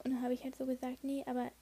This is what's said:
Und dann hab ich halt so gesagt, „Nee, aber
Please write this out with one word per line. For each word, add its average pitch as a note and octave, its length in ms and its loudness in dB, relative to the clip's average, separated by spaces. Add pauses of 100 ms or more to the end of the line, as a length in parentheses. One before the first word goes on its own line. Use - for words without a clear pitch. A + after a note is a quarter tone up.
Und B3+ 80 2
dann B3 100 2
hab B3 100 2
ich B3 120 0
halt C4 120 -4
so C4 100 -4
gesagt, B3+ 380 0
„Nee, C#4 240 0
aber B3 240 0 (100)